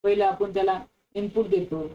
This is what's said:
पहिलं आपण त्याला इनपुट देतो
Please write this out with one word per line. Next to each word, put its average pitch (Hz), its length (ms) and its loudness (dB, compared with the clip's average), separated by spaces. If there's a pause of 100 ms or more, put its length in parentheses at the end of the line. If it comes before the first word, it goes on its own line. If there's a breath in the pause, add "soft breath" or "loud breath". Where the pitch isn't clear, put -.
पहिलं 202 220 2
आपण 190 300 0
त्याला 190 300 0 (300)
इनपुट 208 320 -2
देतो 175 480 -2